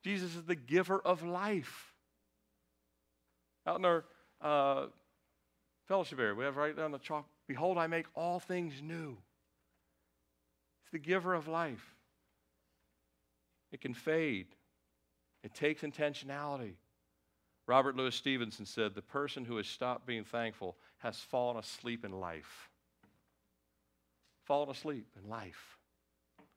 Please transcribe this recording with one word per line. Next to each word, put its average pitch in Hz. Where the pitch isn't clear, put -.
Jesus 180
is 170
the 170
giver 175
of 170
life. 180
Out 180
in 185
our, 170
uh, 139
fellowship 170
area, 107
we 120
have 139
right 147
down 156
the 139
chalk, 151
"Behold, 175
I 165
make 165
all 175
things 170
new." 156
It's -
the 165
giver 180
of 156
life. 160
It 151
can 123
fade. 147
It 110
takes 151
intentionality. 143
Robert 131
Louis 127
Stevenson 120
said, 104
"The 101
person 139
who 117
has 104
stopped 123
being 113
thankful 110
has 113
fallen 123
asleep 117
in 98
life." 85
Fallen 143
asleep 135
in 98
life. 107